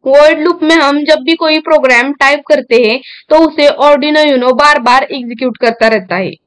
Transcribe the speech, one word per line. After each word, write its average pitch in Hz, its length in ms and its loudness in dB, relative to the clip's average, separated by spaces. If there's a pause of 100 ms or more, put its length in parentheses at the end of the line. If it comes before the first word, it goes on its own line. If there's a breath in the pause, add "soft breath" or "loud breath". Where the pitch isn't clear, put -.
Word 294 360 2
loop 349 220 -2
में 320 140 0
हम 285 280 0
जब 302 200 0
भी 330 120 0
कोई 311 240 -2
program 262 540 0
type 285 340 -2
करते 262 360 0
हैं 233 160 -4 (300 loud breath)
तो 311 160 4
उसे 294 220 0 (160)
Arduino 302 440 2
Uno 254 260 0
बार 285 260 2
बार 247 240 0
execute 240 540 -8
करता 233 300 0
रहता 185 280 -4
है। 185 160 -6 (140)